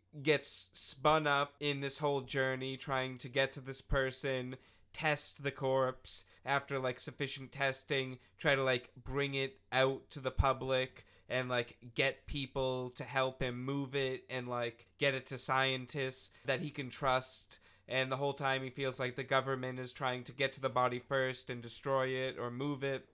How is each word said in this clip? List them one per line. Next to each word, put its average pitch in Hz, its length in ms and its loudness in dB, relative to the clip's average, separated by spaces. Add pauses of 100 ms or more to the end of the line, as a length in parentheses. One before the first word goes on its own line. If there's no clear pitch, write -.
(220)
gets - 520 0
spun 151 540 2
up 143 320 2
in 143 220 0
this 139 160 -4
whole 143 240 2
journey 131 560 -2
trying 131 400 -2
to 135 100 -10
get 131 260 2
to 143 60 -10
this 131 220 -10
person, 131 720 0 (380)
test - 500 0
the 139 80 0
corpse 131 720 0 (220)
after, 139 340 0
like, 127 200 -2
sufficient 131 520 -6
testing, 135 680 -2 (180)
try 147 180 2
to, 135 80 2
like, 127 280 2 (120)
bring 139 300 -2
it 135 240 -2 (140)
out 135 300 4 (100)
to - 80 -10
the 131 120 0
public 131 720 2 (240)
and, 127 220 0
like, 120 280 -2 (180)
get 135 320 0
people 131 640 -2
to - 120 -10
help 131 380 0
him 123 240 -4
move 139 300 -2
it 131 340 0
and, 123 180 -6
like, 120 380 -4 (140)
get 139 160 4
it 127 100 -6
to 135 120 -8
scientists 131 920 0 (160)
that 131 160 0
he 147 80 -6
can 135 220 -6
trust. - 680 0 (300)
And 131 240 0
the 131 60 0
whole 139 160 2
time 135 280 0
he 131 80 -6
feels 131 300 -2
like 127 160 -2
the 139 80 -4
government 131 560 0
is 127 140 -6
trying 127 320 -2
to - 60 -12
get 135 220 2
to - 80 -12
the 131 80 2
body 123 300 4
first 131 500 0
and 123 120 -4
destroy 131 480 0
it 131 280 -2
or 120 140 -4
move 135 320 -2
it. 135 300 -2